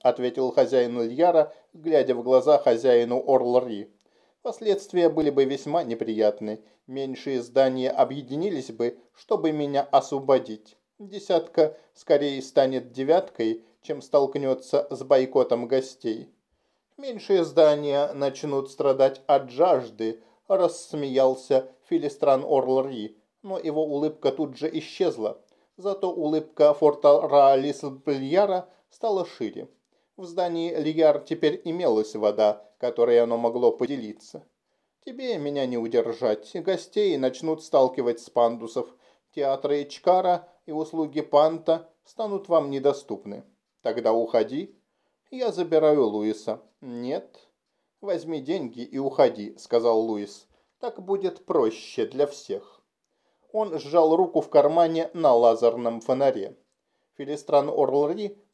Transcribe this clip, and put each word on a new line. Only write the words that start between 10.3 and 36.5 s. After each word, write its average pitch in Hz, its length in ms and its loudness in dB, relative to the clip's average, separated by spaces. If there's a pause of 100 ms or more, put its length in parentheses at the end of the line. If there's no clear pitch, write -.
Десятка 175 800 -2 (160)
скорее 143 480 -2
станет 131 500 -2
девяткой, 135 720 -2 (180)
чем 143 200 -10
столкнётся 139 880 -2
с 131 140 -10
бойкотом 131 680 0
гостей». 127 600 -6 (680)
«Меньшие 208 480 -2
здания 147 680 2
начнут 139 580 -6
страдать 135 540 2
от 135 240 2
жажды», 120 720 -2 (280)
рассмеялся 135 1200 0 (180)
Филистран 143 560 0
Орлри, 131 720 -2 (240)
но 190 160 -8
его 156 280 -4
улыбка 147 460 -2
тут 135 260 -6
же 156 120 -4 (100)
исчезла. 120 640 -4 (360)
Зато 190 340 -6
улыбка 156 640 2
форта 147 480 4
Раалис 139 600 4
Бельяра 147 840 -2 (240)
стала 196 320 -4
шире. 110 420 -10 (500)
В 190 80 -16
здании 170 500 -4
Льяр 156 440 2
теперь 160 440 -2
имелась 151 520 -2
вода, 104 640 0
которой 120 420 2
оно 117 180 2
могло 120 340 0
поделиться. 120 720 -8 (580)
«Тебе 247 340 -8
меня 143 280 -4
не 123 120 -4
удержать. 117 760 -2